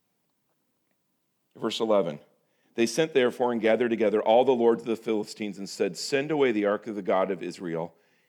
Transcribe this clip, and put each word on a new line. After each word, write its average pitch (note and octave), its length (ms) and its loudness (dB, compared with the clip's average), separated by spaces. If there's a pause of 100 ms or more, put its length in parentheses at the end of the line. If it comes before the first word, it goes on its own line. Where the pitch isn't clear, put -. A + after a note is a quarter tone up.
(1600)
Verse A2 240 -6
eleven, G2 400 0 (560)
they A#2 100 2
sent D#3+ 280 -2
therefore B2 380 2
and A#2 80 -2
gathered A2 300 2
together G#2+ 320 2
all A#2+ 240 4
the C3+ 60 4
lords A#2 320 2
of - 40 -8
the A2 80 -2
Philistines G#2 640 -6
and G2 100 -12
said, G2 300 -4
"Send C#3+ 340 -4
away C#3 200 2
the G#2 140 0
ark G#2 220 0
of G#2+ 80 -8
the G#2 60 -6
God F#2+ 300 0
of F2 100 -6
Israel E2+ 520 -8 (360)